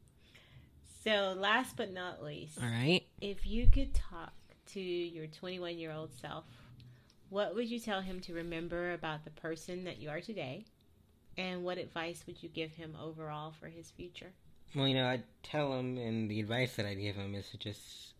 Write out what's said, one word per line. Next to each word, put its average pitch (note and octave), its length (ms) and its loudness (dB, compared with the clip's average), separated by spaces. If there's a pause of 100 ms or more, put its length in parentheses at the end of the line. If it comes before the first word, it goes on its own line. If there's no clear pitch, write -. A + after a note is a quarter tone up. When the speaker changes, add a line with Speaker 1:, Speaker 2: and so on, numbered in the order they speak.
(1040)
Speaker 1:
So, G3+ 340 2
last G#3+ 380 2
but G#3 160 -4
not F3+ 320 -8
least, D#3 360 -10
Speaker 2:
All A#2+ 80 -2
right. C3 340 4 (180)
Speaker 1:
if G3+ 260 -2
you A3+ 220 10
could C#4 260 12
talk - 380 2 (400)
to G3+ 80 -8
your E3+ 480 -4
twenty-one-year-old E3+ 920 -8
self, D3+ 240 -8 (840)
what F#3+ 260 0
would A#3 160 -2
you A#3+ 80 -4
tell G#3 220 -2
him F#3 200 -4
to F3 140 -10
remember E3+ 580 -4
about D#3+ 320 -4
the D#3 60 -14
person E3+ 540 -6
that D#3 140 -8
you D3 120 -10
are D#3 100 -6
today? F3 440 -6 (760)
And F3+ 260 -2
what F3+ 140 -2
advice E3 480 -6
would F3 160 -14
you E3+ 60 -10
give D#3+ 240 -6
him D#3 280 -12
overall D#3 600 -8
for D#3+ 80 -14
his E3 220 -16
future? F3+ 420 -14 (420)
Speaker 2:
Well, C3+ 140 4
you C3 60 4
know, C3 120 4
I'd B2+ 160 0 (200)
tell C#3+ 360 0
him, B2+ 200 -2
and A2+ 320 0
the A2 100 0
advice A#2+ 360 2
that G#2 100 2
I'd G2+ 140 -2
give G2+ 140 0
him G2+ 200 -2
is G2 160 -6
to G2+ 80 -10
just, - 600 -10